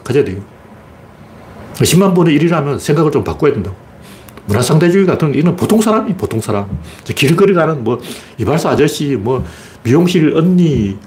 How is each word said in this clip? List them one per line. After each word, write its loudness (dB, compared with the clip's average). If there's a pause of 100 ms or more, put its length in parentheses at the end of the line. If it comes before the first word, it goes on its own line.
가져야 0
돼요. -6 (1400)
십만 4
분의 2
일이라면 0
생각을 0
좀 0
바꿔야 0
된다고. -6 (720)
문화상대주의 2
같은 0
이는 2
보통 2
사람이 0
보통 -6
사람. -4 (380)
저 -10
길거리 2
가는 0
뭐 -2 (360)
이발소 -2
아저씨, 0
뭐 -2 (400)
미용실 2
언니, 2